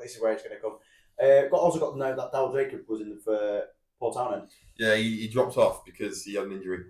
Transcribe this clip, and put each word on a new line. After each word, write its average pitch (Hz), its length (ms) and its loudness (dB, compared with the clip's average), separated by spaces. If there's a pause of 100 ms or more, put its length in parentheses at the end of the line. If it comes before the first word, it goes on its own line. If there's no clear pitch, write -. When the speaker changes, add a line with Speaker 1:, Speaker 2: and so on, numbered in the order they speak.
Speaker 1:
This - 140 -14
is 110 60 -10
where 110 100 2
it's 107 100 -4
gonna - 180 -14
come." 107 200 -8 (420)
Uh, 135 220 8
got, - 160 2
also 160 200 4
got 151 120 0
to 135 80 -8
know 131 160 -2
that - 160 -6
Dal 131 200 0
Jacob 135 360 -2
was 110 140 -4
in 107 180 -12
for 104 460 -2 (340)
Paul 117 160 -2
Townend. 151 340 -4 (300)
Speaker 2:
Yeah, 110 160 4
he, 110 260 0
he 110 60 -6
dropped 123 300 0
off - 280 4
because - 380 -8
he 101 100 -12
had 98 120 -2
an 98 80 -8
injury 92 360 -8